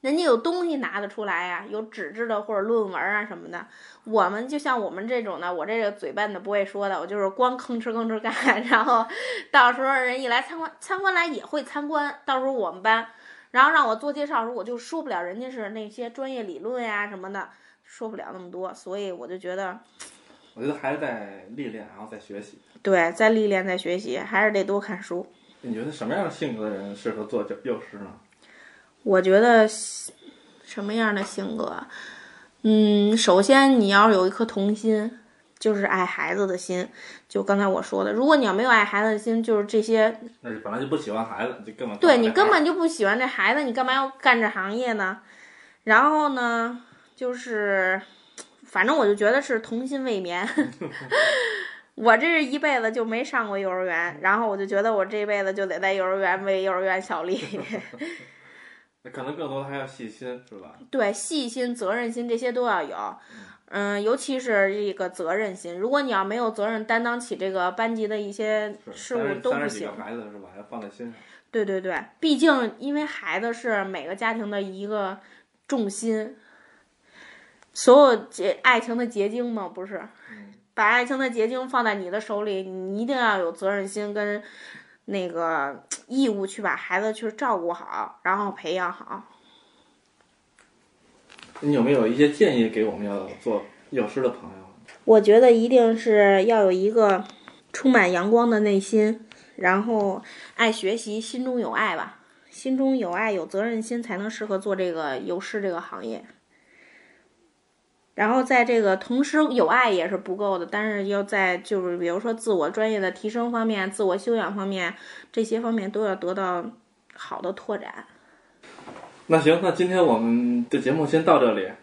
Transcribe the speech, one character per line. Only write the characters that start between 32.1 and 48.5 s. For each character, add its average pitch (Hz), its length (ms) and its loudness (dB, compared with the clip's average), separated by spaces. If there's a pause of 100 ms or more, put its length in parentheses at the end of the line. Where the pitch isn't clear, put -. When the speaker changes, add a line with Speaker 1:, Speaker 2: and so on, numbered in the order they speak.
Speaker 1:
嗯， 214 540 6
首 196 260 6
先 269 380 8
你 202 80 4
要 208 240 8
有 185 160 6
一 - 20 2
颗 220 140 -2
童 208 280 -2
心， 220 460 -2 (400)
就 214 160 0
是 202 100 -2
爱 185 200 2
孩 175 320 -4
子 202 100 0
的 185 100 -2
心。 180 320 -6 (400)
就 196 140 -2
刚 196 160 2
才 202 80 2
我 190 160 0
说 196 220 -2
的， 208 80 0
如 226 120 0
果 302 120 6
你 269 80 4
要 196 80 2
没 202 100 2
有 254 80 2
爱 220 140 6
孩 202 180 0
子 220 80 2
的 214 80 0
心， 226 240 0
就 220 160 2
是 208 60 0
这 214 180 0
些 220 380 2 (220)
Speaker 2:
那 120 80 -10
你 110 100 -8
本 107 120 -8
来 117 60 -4
就 135 80 -4
不 147 100 -2
喜 110 140 -6
欢 110 160 -4
孩 110 220 -6
子， 123 100 -8
你 107 140 -16
就 - 40 -18
根 175 120 -8
本 214 100 -10
Speaker 1:
对， 311 200 8
你 226 120 4
根 392 180 4
本 349 160 4
就 330 100 0
不 339 120 0
喜 320 180 -2
欢 202 140 2
这 254 80 -2
孩 214 300 0
子， 302 80 -2
你 247 80 -4
干 254 120 -2
嘛 254 80 -2
要 269 160 0 (120)
干 240 200 4
这 214 80 2
行 196 240 -4
业 240 200 -4
呢？ 208 260 -4 (640)
然 226 260 6
后 302 200 2
呢， 240 560 -2 (320)
就 247 180 -4
是， 202 680 0 (640)